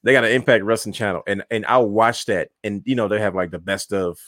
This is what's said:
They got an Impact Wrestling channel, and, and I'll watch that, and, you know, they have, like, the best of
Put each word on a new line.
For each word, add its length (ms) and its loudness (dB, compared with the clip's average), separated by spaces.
They 80 4
got 120 4
an 80 4
Impact 320 2
Wrestling 280 -2
channel, 340 -4
and, 240 -2
and 160 -2
I'll 220 4
watch 380 2
that, 240 -2
and, 200 -6
you 120 0
know, 100 0
they 140 0
have, 160 -2
like, 160 -2
the 80 -8
best 320 -6
of 360 -2